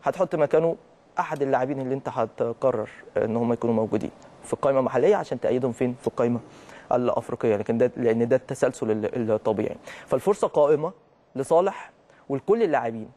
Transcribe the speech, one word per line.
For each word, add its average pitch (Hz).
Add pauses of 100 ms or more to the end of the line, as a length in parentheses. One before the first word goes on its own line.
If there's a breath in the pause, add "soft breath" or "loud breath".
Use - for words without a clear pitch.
هتحط 170
مكانه 160 (420)
أحد 156
اللاعبين 135
اللي 131
أنت 135
هتقرر 117 (260)
إن 110
هم 120
يكونوا 117
موجودين 107 (340)
في -
القائمة 139
المحلية 131
عشان 147
تأيدهم 123
فين؟ 123
في -
القائمة 120 (520 loud breath)
الأفريقية، 120
لكن 113
ده، 123
لأن 117
ده 131
التسلسل 131
ال-، 107
الطبيعي. 107 (300 loud breath)
فالفرصة 190
قائمة 151 (440)
لصالح 170 (380 soft breath)
ولكل 196
اللاعبين 120